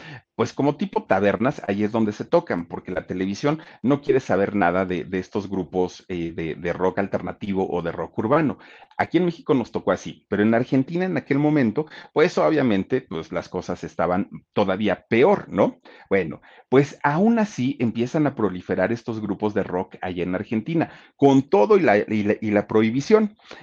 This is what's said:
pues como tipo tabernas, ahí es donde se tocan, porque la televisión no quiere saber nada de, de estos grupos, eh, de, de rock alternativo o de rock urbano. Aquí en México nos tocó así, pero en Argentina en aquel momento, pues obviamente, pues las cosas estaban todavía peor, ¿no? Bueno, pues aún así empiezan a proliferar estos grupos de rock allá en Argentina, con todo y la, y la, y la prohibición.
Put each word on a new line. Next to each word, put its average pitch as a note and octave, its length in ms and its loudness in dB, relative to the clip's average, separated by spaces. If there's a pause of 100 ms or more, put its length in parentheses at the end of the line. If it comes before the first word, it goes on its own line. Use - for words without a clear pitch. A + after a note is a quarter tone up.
(340)
pues A#2 180 -2
como C#3+ 240 0
tipo G#3 280 -4
tabernas, G2+ 640 -2
ahí G2+ 180 -2
es G#2 60 -2
donde A2 220 0
se A2 140 -10
tocan, G#2+ 400 -2
porque - 260 -12
la E2 140 -8
televisión G2+ 540 -4 (220)
no C#3 200 0
quiere C3+ 180 2
saber G2 340 0
nada F#2 300 2
de, F2+ 200 -4
de F#2 160 -6
estos G2 280 -8
grupos, F2+ 600 -4
eh, E2+ 280 -6
de, E2 180 -6
de E2+ 200 -6
rock F2+ 240 0
alternativo F#2+ 680 -4
o F2 140 -4
de E2 120 -6
rock E2 260 -8
urbano. B2 400 0 (400)
Aquí - 180 -2
en F3+ 80 2
México E3 300 -2
nos A#2 180 -4
tocó - 180 -2
así, - 380 -6
pero G2+ 140 0
en A2 100 4
Argentina C3+ 540 0
en F3+ 100 -4
aquel C3+ 220 -2
momento, D3 480 2 (260)
pues D#3 240 2
obviamente, C3 640 2
pues E2 320 -10
las E2+ 160 -6
cosas F2 360 -8
estaban F2 440 -2 (240)
todavía F#2+ 560 -2
peor, E3+ 400 4
¿no? G2 320 2 (300)
Bueno, F#2 320 -2 (260)
pues C#3 340 4
aún F#3+ 360 2
así C#3+ 420 -2
empiezan B2 460 0
a C3 80 -2
proliferar F#2 580 0
estos A2+ 280 -6
grupos G#2 340 -2
de G#2 80 0
rock F2+ 400 -4
allá F2+ 200 -4
en F2+ 120 -2
Argentina, A2+ 560 -2 (260)
con C#3 260 6
todo G#3 360 4
y - 20 6
la, A2 180 6
y G#2+ 260 0
la, G#2 160 2
y A2 100 -2
la G2+ 160 2
prohibición. C#3 680 2 (260)